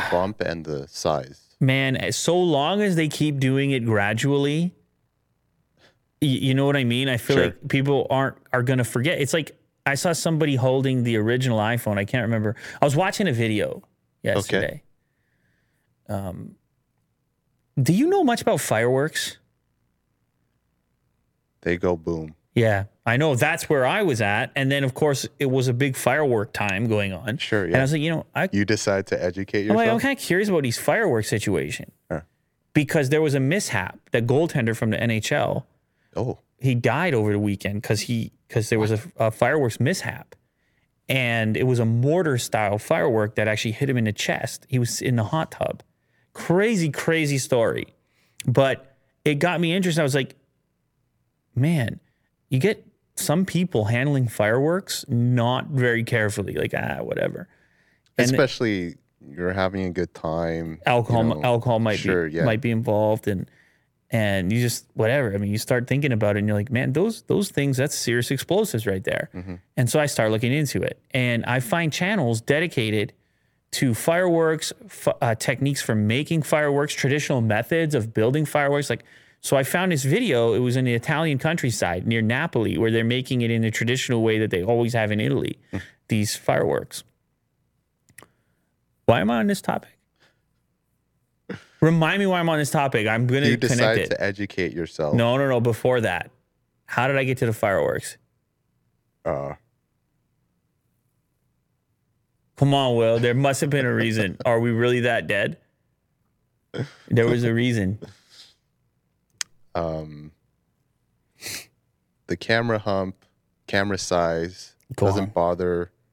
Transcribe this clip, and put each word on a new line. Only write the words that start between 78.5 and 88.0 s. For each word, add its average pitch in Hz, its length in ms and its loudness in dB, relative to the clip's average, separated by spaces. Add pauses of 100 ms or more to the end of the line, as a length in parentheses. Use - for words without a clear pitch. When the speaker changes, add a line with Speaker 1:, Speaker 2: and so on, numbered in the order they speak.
Speaker 1:
Like, 117 140 -4 (380)
so - 160 2
I 135 60 2
found 185 280 0
this 135 140 0
video. 135 480 2
It 98 60 2
was 123 180 0
in 131 80 2
the 123 80 2
Italian 147 440 0
countryside 110 720 -2
near 113 140 2
Napoli, 113 560 0
where 113 140 2
they're 113 120 2
making 127 380 -2
it 117 100 0
in 117 120 2
the 113 60 2
traditional 117 540 0
way 110 160 2
that 107 120 0
they 87 120 0
always 117 300 2
have 110 180 0
in 107 80 0
Italy, 123 400 -2 (120)
Speaker 2:
Hmm. 101 60 -6 (300)
Speaker 1:
these 107 300 -2
fireworks. 78 640 -2 (2000)